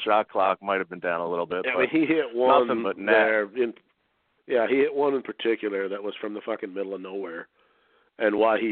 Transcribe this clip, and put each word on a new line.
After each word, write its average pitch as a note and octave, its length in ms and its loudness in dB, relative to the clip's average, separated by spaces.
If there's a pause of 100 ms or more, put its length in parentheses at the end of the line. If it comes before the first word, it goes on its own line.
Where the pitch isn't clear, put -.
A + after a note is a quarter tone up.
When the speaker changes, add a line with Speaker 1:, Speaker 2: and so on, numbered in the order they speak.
Speaker 1:
shot G#2+ 240 2
clock F#2+ 320 0
might G2 180 0
have F2 120 -4
been F2+ 80 -10
down E2+ 220 -2
a F2 100 -4
little F2 160 -2
bit, F2+ 180 -4
Speaker 2:
Yeah, B2+ 120 -2
Speaker 1:
but B2+ 120 2
Speaker 2:
I - 60 -6
mean, D#3+ 140 2
he D#3 40 0
hit C3+ 220 -2
one B2+ 320 4
Speaker 1:
nothing A#2 160 -2
but G2 160 -4
net. G#2 160 2
Speaker 2:
there. A2 280 4 (140)
In, A#2+ 160 0 (760)
yeah, A#2+ 200 2
he C3 100 4
hit C#3+ 140 2
one C#3 220 2
in B2+ 80 -2
particular G#2 680 -2
that G2 140 -8
was G2+ 180 -6
from G#2+ 140 -8
the G#2 60 -10
fucking G#2 340 -8
middle G2 200 -6
of F#2 60 -10
nowhere, F#2+ 460 -10 (720)
and G#2+ 180 2
why A2 220 4
he A2 140 -2